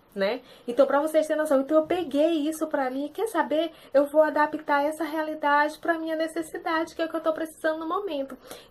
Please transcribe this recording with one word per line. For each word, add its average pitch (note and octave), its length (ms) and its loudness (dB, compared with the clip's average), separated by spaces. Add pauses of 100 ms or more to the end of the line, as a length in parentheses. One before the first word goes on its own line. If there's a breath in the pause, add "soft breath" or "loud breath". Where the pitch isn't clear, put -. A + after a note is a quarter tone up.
(140)
né? G3+ 280 -2 (260 loud breath)
Então, B3 180 4
pra C#4 140 2
vocês D#4 260 2
terem D4+ 140 0
noção, D4 220 2
então D#4 160 4
eu D#4 80 2
peguei D#4 600 0
isso D#4 200 -4
pra C#4 240 -2
mim, C#4+ 240 -6
quer A4 140 -2
saber? D#4 440 0 (220 loud breath)
Eu C#4+ 100 6
vou C#4+ 160 2
adaptar D4+ 640 2
essa D#4 200 -2
realidade D4+ 760 0
pra E4 200 -2
minha D#4+ 160 -4
necessidade, E4 800 -4
que - 60 -8
é E4 60 0
o - 20 -6
que D#4+ 80 -6
eu D#4+ 60 -4
tô D#4+ 100 0
precisando D#4+ 460 -4
no D#4+ 100 -8
momento. D#4+ 480 -4 (340 loud breath)